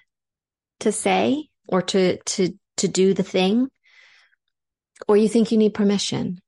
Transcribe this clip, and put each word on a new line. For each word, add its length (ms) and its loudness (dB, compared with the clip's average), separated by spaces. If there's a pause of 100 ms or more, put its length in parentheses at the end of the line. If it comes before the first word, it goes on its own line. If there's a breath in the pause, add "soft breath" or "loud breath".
(800)
to 140 -2
say 560 -2 (180)
or 140 -2
to, 420 0
to, 340 -4 (200)
to 100 -2
do 260 2
the 100 -2
thing, 460 0 (1400 soft breath)
or 80 6
you 100 4
think 240 2
you 60 2
need 160 2
permission. 760 -2